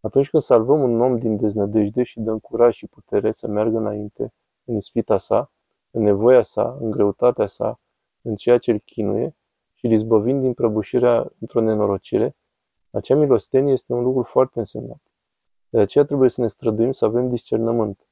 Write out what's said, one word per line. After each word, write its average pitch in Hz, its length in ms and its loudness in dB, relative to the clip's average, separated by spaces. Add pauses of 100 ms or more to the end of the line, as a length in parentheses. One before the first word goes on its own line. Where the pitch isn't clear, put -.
Atunci 135 280 0
când 151 140 0
salvăm 127 380 4
un 120 200 2
om 123 160 2
din 110 200 -2
deznădejde 104 640 0
și - 160 -8
dăm 110 200 -4
curaj 117 340 2
și - 140 -14
putere - 440 -4
să - 160 -10
meargă 110 300 0
înainte, 107 560 -6 (300)
în 120 120 -6
ispita 107 420 -2
sa, 107 340 -2 (400)
în 113 100 -4
nevoia 110 400 4
sa, 110 380 -4
în 113 120 -6
greutatea 107 560 0
sa, 110 320 -6 (420)
în 113 140 -6
ceea 120 220 2
ce 120 140 -2
îl 107 80 0
chinuie, 107 560 -4 (380)
și - 120 -14
îl 117 60 2
izbăvim 113 480 2
din 131 140 -2
prăbușirea 117 880 0
într-o - 200 -4
nenorocire, 107 760 -2 (560)
acea 107 240 -2
milostenie 139 580 2
este 127 200 -4
un 123 100 -2
lucru 127 200 0
foarte 131 360 -2
însemnat. 113 420 -10 (680)
De 117 100 0
aceea 123 260 4
trebuie 135 240 2
să - 120 -4
ne 117 60 0
străduim 113 440 -2
să 123 140 -2
avem 120 240 0
discernământ 113 840 -4